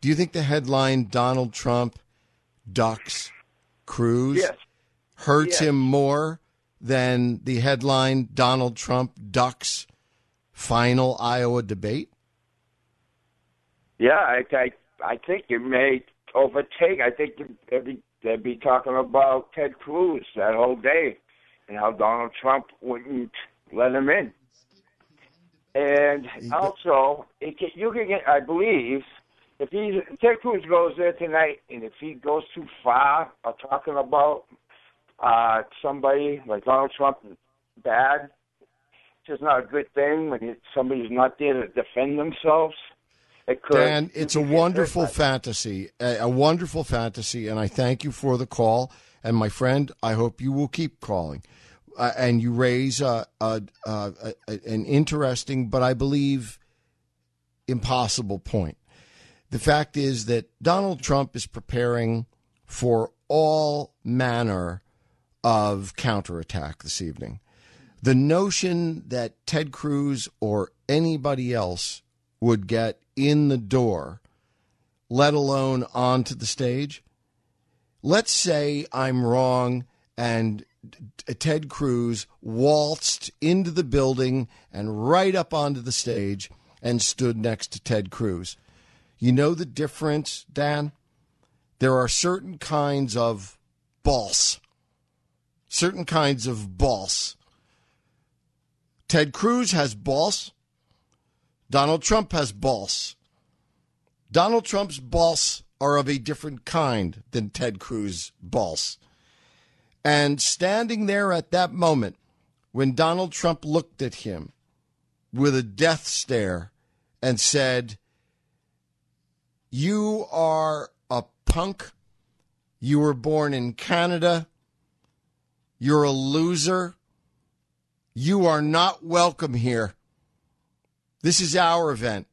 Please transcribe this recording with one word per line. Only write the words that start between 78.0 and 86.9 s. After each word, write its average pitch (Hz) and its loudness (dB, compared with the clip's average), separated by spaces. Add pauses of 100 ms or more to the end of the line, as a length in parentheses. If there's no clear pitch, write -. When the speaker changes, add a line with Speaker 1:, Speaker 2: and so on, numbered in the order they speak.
Speaker 1:
Let's 190 2
say 147 0
I'm 131 0
wrong 123 2 (320)
and 113 -2 (540)
t-, - -10
Ted 156 -2
Cruz 120 -2 (140)
waltzed 147 0 (120)
into 175 2
the 165 -2
building 131 0 (240)
and 107 -4
right 190 4
up 175 -2
onto 143 -2
the 123 -6
stage 101 -4 (320)
and 120 0